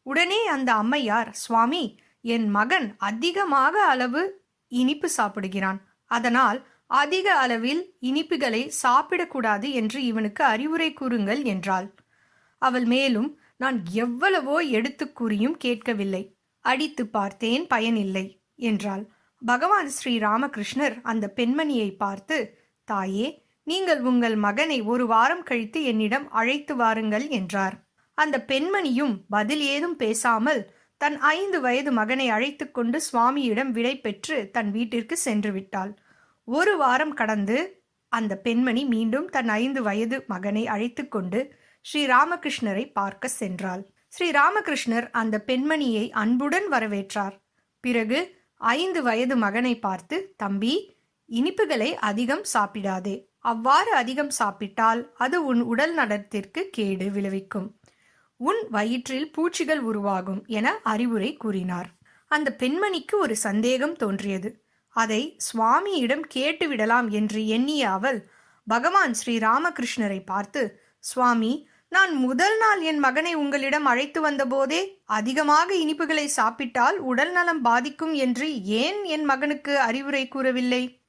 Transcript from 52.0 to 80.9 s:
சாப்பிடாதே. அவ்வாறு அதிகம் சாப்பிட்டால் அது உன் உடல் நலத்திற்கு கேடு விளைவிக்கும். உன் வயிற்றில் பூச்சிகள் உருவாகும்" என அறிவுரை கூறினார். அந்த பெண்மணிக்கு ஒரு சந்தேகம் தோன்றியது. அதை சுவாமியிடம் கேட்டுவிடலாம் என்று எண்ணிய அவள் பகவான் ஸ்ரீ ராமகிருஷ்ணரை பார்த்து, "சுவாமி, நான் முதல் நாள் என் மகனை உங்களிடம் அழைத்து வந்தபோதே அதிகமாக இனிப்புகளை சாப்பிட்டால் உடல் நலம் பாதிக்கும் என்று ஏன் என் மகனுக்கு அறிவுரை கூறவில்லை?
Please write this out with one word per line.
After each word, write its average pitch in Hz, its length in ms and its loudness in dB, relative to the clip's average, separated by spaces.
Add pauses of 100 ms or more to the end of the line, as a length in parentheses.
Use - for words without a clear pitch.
சாப்பிடாதே. 196 720 -2 (140)
அவ்வாறு 269 540 2
அதிகம் 262 360 0
சாப்பிட்டால் 226 880 0
அது 285 280 0
உன் 240 160 2
உடல் 240 320 0
நலத்திற்கு 220 800 -4
கேடு 196 380 -2
விளைவிக்கும். 196 680 -6 (580)
உன் 415 320 -2
வயிற்றில் 247 600 -2
பூச்சிகள் 320 480 -2
உருவாகும்" 202 680 -2
என 240 380 -2
அறிவுரை 226 540 0
கூறினார். 185 520 -4 (380)
அந்த 302 320 0
பெண்மணிக்கு 359 600 0
ஒரு 240 160 0
சந்தேகம் 247 600 0
தோன்றியது. 196 680 -4 (240)
அதை 226 500 -2
சுவாமியிடம் 285 960 0
கேட்டுவிடலாம் 254 760 0
என்று 214 380 -2
எண்ணிய 254 420 0
அவள் 208 400 -2 (380)
பகவான் 277 460 2
ஸ்ரீ 233 240 -2
ராமகிருஷ்ணரை 233 880 0
பார்த்து, 202 560 -4 (180)
"சுவாமி, 247 680 2 (220)
நான் 370 260 4
முதல் 269 420 2
நாள் 427 240 4
என் 320 160 0
மகனை 294 360 2
உங்களிடம் 285 520 0
அழைத்து 277 360 2
வந்தபோதே 277 840 0
அதிகமாக 294 720 2
இனிப்புகளை 311 500 0
சாப்பிட்டால் 254 720 0
உடல் 262 340 0
நலம் 349 300 2
பாதிக்கும் 247 520 2
என்று 254 500 0
ஏன் 285 400 0
என் 311 200 -2
மகனுக்கு 285 560 0
அறிவுரை 269 480 0
கூறவில்லை? 254 800 -2